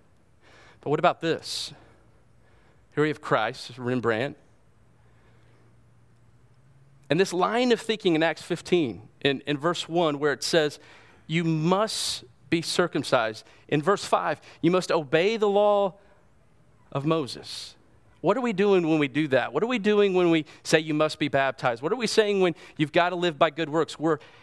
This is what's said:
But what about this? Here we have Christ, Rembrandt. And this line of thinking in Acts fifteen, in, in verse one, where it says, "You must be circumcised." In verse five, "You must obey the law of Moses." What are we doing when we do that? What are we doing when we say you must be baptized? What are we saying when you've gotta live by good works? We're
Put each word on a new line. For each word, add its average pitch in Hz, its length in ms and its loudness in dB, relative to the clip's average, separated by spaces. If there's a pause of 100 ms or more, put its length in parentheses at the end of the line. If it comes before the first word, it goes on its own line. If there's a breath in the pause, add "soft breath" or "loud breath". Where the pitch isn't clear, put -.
(800 soft breath)
But - 80 -8
what 151 100 0
about 143 220 2
this? - 500 -6 (1200 soft breath)
Here 147 100 0
we 156 40 0
have 147 140 -6
Christ, 120 560 -2
Rembrandt. 123 580 -2 (2750 soft breath)
And 147 80 2
this 190 140 0
line 214 400 0
of 220 80 2
thinking 190 360 0
in 156 80 2
Acts 160 180 -2
fifteen, 156 640 -4 (140)
in, 139 260 0
in 143 100 -2
verse 160 300 -4
one, 165 320 0
where 143 140 0
it 120 100 -8
says, 151 340 0 (480 loud breath)
"You 165 200 -2
must 170 800 -2 (240)
be 170 120 0
circumcised." 131 840 -2 (240 soft breath)
In 147 120 0
verse 185 220 0
five, 175 380 -2 (200 loud breath)
"You 165 100 2
must 180 200 0
obey 165 460 0
the 208 100 0
law 202 460 2 (1000 soft breath)
of 139 140 -6
Moses." 151 680 -6 (440)
What 185 160 0
are 262 60 -4
we 240 100 0
doing 185 380 4
when 160 100 4
we 147 80 2
do 143 220 -2
that? 120 240 2
What 160 100 0
are 233 40 -2
we 247 120 0
doing 202 360 2
when 175 160 4
we 160 120 2 (200 loud breath)
say 160 160 4
you 156 140 -4
must 151 240 0
be 147 120 -2
baptized? 131 520 -2
What 165 120 -2
are 254 40 -6
we 226 100 -2
saying 208 340 2
when 175 140 2 (200 loud breath)
you've 151 160 -2
gotta 175 240 2
live 170 240 0
by 165 120 4
good 151 180 -6
works? 151 280 -2
We're 151 220 0 (240 loud breath)